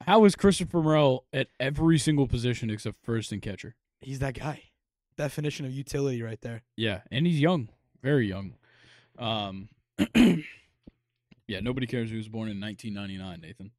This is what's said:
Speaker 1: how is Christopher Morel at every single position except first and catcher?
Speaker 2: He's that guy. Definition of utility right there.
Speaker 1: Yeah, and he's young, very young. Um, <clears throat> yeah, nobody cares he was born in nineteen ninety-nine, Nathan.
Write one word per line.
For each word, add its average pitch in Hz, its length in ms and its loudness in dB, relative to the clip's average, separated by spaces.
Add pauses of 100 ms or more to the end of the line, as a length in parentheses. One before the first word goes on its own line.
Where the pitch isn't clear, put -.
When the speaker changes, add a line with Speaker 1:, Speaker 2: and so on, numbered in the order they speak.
Speaker 1:
how 214 220 8
is 196 120 8
Christopher 175 460 2
Morel 151 500 4
at 135 160 -2 (120)
every 151 380 4
single 143 280 2
position 117 440 -2
except 104 320 -8
first 113 300 -4
and 104 80 -6
catcher? 107 360 -12 (240)
Speaker 2:
He's 131 180 -10
that 135 160 -4
guy. 139 280 -10 (540)
Definition 147 480 -6
of 131 80 -8
utility 135 500 -4
right 113 200 -10
there. 117 200 -10 (140)
Speaker 1:
Yeah, 107 240 -2 (100)
and 135 160 0
he's 160 140 2
young, 151 280 2 (340)
very 131 260 2
young. 95 260 -8 (640)
Um, 104 500 -6 (280)
<clears throat> - 180 -2
yeah, - 1500 -2
nobody 127 260 -4
cares 117 240 -4
he 113 60 -6
was 110 120 -8
born 110 200 -8
in 101 120 -8
nineteen 104 340 -10
ninety-nine, 95 460 -10
Nathan. 85 380 -18